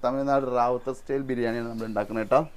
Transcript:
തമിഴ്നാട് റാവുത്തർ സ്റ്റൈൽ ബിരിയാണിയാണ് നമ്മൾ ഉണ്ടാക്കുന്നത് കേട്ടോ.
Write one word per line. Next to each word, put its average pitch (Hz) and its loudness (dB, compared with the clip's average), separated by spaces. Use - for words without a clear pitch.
തമിഴ്നാട് 139 2
റാവുത്തർ 123 2
സ്റ്റൈൽ 135 -2
ബിരിയാണിയാണ് 117 -2
നമ്മൾ 113 -6
ഉണ്ടാക്കുന്നത് 107 0
കേട്ടോ. 127 6